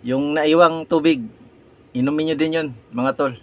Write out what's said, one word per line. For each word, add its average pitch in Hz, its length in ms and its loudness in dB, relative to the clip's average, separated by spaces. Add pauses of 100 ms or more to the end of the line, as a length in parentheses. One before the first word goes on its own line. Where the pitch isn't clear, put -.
Yung 143 320 -2
naiwang 160 480 4
tubig, 151 400 0 (680)
inumin 151 400 -2
nyo 156 60 -2
din 160 180 0
yun, 156 140 -2 (240)
mga 127 240 -2
tol. 135 260 -2